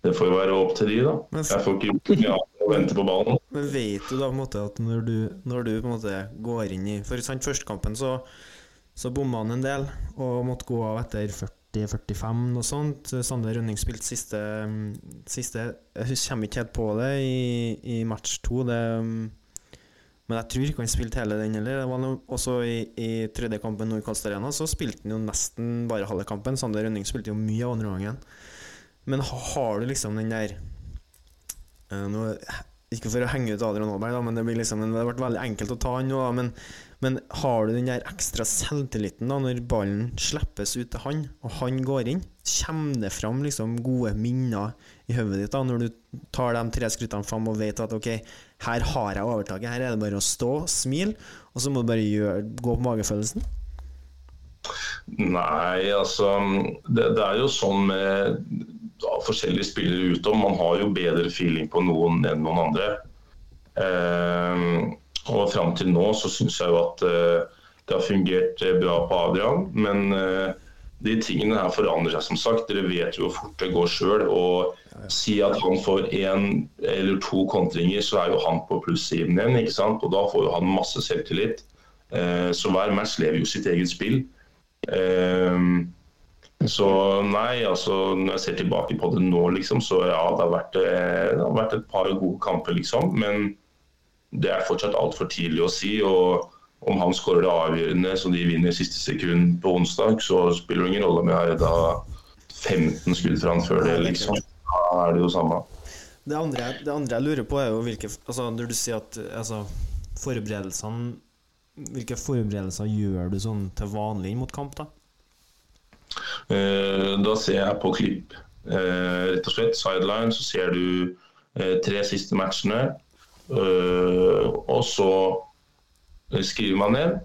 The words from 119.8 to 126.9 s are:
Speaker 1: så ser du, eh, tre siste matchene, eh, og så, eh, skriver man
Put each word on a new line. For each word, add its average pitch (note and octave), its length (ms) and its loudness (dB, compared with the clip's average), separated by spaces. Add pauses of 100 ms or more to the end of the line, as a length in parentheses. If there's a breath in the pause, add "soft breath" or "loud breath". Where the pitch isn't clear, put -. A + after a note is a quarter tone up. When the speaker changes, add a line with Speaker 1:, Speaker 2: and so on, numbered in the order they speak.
Speaker 1:
så - 100 -4
ser F2+ 300 0
du, F2+ 400 2 (400 loud breath)
eh, F#2 260 2
tre G2+ 220 0
siste - 320 -2
matchene, G2+ 460 0 (680 soft breath)
eh, F2+ 920 4 (240)
og - 160 4
så, - 260 2 (1200)
eh, A2 100 0
skriver G2 360 0
man G#2 160 4